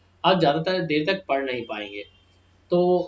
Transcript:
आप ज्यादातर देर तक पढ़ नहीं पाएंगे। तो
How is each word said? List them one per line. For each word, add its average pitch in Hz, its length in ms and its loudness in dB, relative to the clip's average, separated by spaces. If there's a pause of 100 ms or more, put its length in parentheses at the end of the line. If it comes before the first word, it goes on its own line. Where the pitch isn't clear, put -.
(260)
आप 185 140 4
ज्यादातर 160 420 2
देर 151 240 0
तक 190 220 -2
पढ़ 139 160 0
नहीं 127 180 -4
पाएंगे। 104 420 -10 (640)
तो 180 380 4